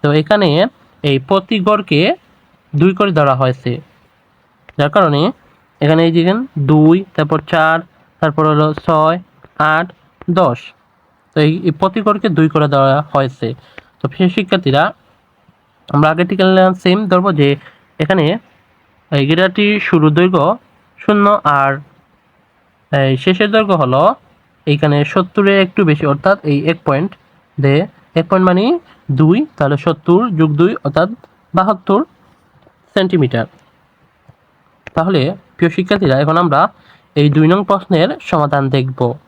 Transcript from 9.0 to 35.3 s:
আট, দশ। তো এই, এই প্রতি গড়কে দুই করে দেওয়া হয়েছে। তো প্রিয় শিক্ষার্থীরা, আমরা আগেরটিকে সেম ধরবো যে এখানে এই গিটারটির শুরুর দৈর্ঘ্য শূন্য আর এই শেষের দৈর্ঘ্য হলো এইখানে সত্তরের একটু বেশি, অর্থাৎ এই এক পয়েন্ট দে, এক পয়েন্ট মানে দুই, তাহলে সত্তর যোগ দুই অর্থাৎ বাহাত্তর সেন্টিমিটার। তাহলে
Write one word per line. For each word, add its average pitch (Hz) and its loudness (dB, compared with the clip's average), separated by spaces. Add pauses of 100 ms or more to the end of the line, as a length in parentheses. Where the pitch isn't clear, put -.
আট, 156 -2 (380)
দশ। 165 0 (760)
তো 156 2
এই, 156 0
এই 170 0
প্রতি 190 -4
গড়কে 208 -2
দুই 160 2
করে 151 0
দেওয়া 139 0
হয়েছে। 135 -4 (480)
তো 147 -6
প্রিয় 180 -2
শিক্ষার্থীরা, 180 -2 (1000)
আমরা 147 2
আগেরটিকে 180 -2 (360)
সেম 196 0
ধরবো 185 0
যে 143 0 (440)
এখানে 165 0 (760)
এই 139 0
গিটারটির 190 0
শুরুর 156 2
দৈর্ঘ্য 180 2 (400)
শূন্য 208 0
আর 139 0 (1200)
এই 135 0
শেষের 190 -2
দৈর্ঘ্য 214 0
হলো 151 0 (500)
এইখানে 147 0
সত্তরের 196 0
একটু 185 0
বেশি, 151 0
অর্থাৎ 147 -2
এই 143 -2
এক 170 -4
পয়েন্ট 151 -2 (480)
দে, 139 2 (280)
এক 165 -2
পয়েন্ট 190 2
মানে 214 0 (320)
দুই, 160 2 (120)
তাহলে 143 0
সত্তর 175 0
যোগ 156 0
দুই 175 0
অর্থাৎ 160 -2 (460)
বাহাত্তর 196 -2 (880)
সেন্টিমিটার। 165 0 (1500)
তাহলে 165 -2 (220)